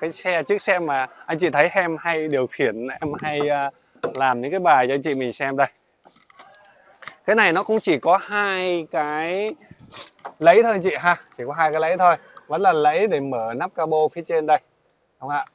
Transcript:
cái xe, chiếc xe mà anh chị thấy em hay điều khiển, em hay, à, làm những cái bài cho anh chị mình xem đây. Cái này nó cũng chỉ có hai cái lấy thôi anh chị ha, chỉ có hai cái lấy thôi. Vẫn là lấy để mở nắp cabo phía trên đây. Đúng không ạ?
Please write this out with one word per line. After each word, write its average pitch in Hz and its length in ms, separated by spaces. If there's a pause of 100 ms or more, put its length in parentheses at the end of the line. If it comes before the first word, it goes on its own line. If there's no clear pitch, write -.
cái 165 100
xe, 175 320
chiếc 202 180
xe 180 180
mà 139 280 (180)
anh 165 140
chị 170 100
thấy 147 220
em 175 280
hay 160 280
điều 131 200
khiển, 117 400
em 143 340
hay, 147 280
à, 139 220 (440)
làm 127 260
những 143 100
cái 190 80
bài 147 280
cho 135 60
anh 139 80
chị 147 120
mình 127 200
xem 139 240
đây. 139 100 (1600)
Cái 208 100
này 196 180
nó 196 100
cũng 220 160
chỉ 156 200
có 175 180
hai 185 760
cái 170 640 (840)
lấy 175 240
thôi 226 80
anh 196 100
chị 165 180
ha, 170 160 (220)
chỉ 123 100
có 143 60
hai 160 200
cái 156 80
lấy 170 160
thôi. 175 180 (320)
Vẫn 160 140
là 185 120
lấy 156 340
để 160 120
mở 120 360
nắp 170 200
cabo 160 320
phía 170 140
trên 160 240
đây. 151 140 (640)
Đúng 131 80
không 143 80
ạ? 135 180